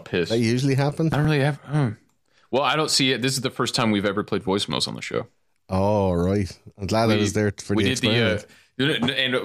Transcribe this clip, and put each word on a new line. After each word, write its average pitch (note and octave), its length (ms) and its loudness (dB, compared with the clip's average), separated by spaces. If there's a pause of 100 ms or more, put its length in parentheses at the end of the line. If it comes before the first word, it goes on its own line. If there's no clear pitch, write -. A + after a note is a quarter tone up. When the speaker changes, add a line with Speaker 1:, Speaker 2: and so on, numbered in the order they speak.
Speaker 1:
of - 40 -14
piss. F2 240 -2
Speaker 2:
That A2+ 100 0
usually B2+ 360 2
happen? D3 360 0
Speaker 1:
I B2+ 60 0
don't D3+ 80 2
really D3+ 160 2
have, C#3 160 0
hmm. C#3+ 320 -2 (600)
Well, B2+ 120 2
I C3+ 140 2
don't D#3 140 0
see C3 200 2
it. A#2 100 0
This C3 120 0
is C3+ 80 -4
the B2 80 -2
first - 260 -2
time A2+ 160 4
we've G2+ 140 2
ever G2+ 180 0
played G2 200 -4
voicemails F#2+ 440 -2
on A#1 80 -8
the A#1+ 60 -12
show. - 260 -6 (400)
Speaker 2:
Oh, G2 460 2
right. F#2 360 0 (280)
I'm G2 100 -8
glad A2 220 2
I G#2+ 60 4
Speaker 1:
We, G#2 60 2
Speaker 2:
was G#2 120 0
there G#2 180 0 (100)
for - 120 -4
Speaker 1:
we G#2 100 2
Speaker 2:
the G2 120 2
Speaker 1:
did - 40 -4
the, A#2+ 100 0
uh, A2 240 2 (460)
Speaker 2:
experiment. B2+ 400 0
Speaker 1:
and, B2+ 160 0
uh, G#2+ 100 -2